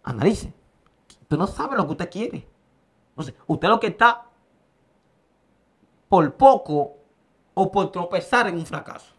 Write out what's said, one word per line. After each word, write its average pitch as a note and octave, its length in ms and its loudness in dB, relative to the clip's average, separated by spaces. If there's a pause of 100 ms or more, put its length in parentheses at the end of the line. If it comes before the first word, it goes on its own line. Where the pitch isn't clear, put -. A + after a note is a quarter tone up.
analice. C#3+ 500 -2 (680)
Usted D3 160 -4
no F3+ 100 -2
sabe C4+ 300 -6
lo E3+ 80 -2
que C#3+ 80 -8
usted - 160 -8
quiere. - 380 -10 (640)
Entonces, C#3 240 -12 (120)
usted D#3+ 220 0
lo A3+ 100 4
que A3 80 -2
está A#3 380 2 (1800)
por D#3+ 240 4
poco G3+ 640 4 (560)
o F#3+ 180 0
por F#3+ 180 0
tropezar F#3 580 -2
en E3+ 80 -6
un D#3+ 100 -6
fracaso. - 540 -14